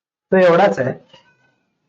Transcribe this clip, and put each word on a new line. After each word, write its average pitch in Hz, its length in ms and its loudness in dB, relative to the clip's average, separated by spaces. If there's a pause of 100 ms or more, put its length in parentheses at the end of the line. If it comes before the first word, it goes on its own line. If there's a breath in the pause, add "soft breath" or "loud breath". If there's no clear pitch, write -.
(320)
तो 185 200 2
एवढाच 190 260 0
आहे 123 140 -6 (960 soft breath)